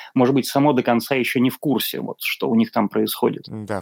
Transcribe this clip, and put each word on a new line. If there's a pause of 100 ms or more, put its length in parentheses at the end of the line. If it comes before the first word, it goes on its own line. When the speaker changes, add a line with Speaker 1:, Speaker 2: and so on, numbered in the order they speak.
(140)
Speaker 1:
может
быть,
само
до
конца
еще
не
в
курсе,
вот,
что
у
них
там
происходит.
Speaker 2:
Да.